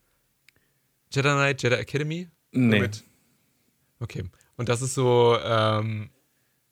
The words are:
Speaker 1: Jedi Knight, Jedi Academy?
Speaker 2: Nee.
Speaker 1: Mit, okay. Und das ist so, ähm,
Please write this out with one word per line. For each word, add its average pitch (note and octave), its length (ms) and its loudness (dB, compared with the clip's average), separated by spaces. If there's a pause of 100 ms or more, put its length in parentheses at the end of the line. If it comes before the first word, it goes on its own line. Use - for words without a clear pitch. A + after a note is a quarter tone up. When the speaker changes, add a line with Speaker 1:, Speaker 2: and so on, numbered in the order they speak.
(1120)
Speaker 1:
Jedi C3+ 180 0
Knight, C#3 340 0
Jedi B2 120 2
Academy? D#3 540 -6 (220)
Speaker 2:
Nee. A#2 280 4
Speaker 1:
Mit, G#2+ 240 -4 (960)
okay. A2 240 -10 (320)
Und B2 140 -6
das A#2+ 120 -2
ist C3 120 -6
so, A#2+ 500 4
ähm, A2 680 -2 (600)